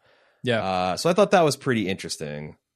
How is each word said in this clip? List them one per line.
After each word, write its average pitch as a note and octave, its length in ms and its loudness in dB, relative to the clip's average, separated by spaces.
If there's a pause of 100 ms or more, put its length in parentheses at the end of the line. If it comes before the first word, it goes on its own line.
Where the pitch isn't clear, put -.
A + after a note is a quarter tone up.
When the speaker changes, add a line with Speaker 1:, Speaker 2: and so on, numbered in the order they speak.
(440)
Speaker 1:
Yeah. A#2 180 0
Speaker 2:
Uh, F#2 340 -2
so - 140 0
I - 20 0
thought G3 200 4
that F#3 120 6
was C#3+ 120 2
pretty A2+ 320 0
interesting. D2+ 680 -8 (200)